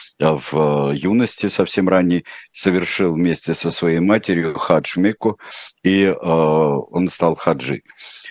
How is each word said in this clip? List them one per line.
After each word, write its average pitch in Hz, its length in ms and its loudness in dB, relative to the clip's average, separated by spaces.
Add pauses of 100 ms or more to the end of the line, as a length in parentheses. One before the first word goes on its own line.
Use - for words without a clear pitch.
(200)
э, 80 160 2
в, 73 560 0
э, 73 40 -2
юности 104 520 0
совсем 95 400 0
ранней 90 380 2 (260)
совершил 90 640 0
вместе 82 400 0
со 82 160 -4
своей 82 300 0
матерью 87 580 0
хадж - 380 0
в - 20 -10
Мекку, 104 420 0 (440)
и, 98 220 4
э, 92 140 2
он 80 880 2
стал 82 260 2
хаджи. 67 480 -2 (480)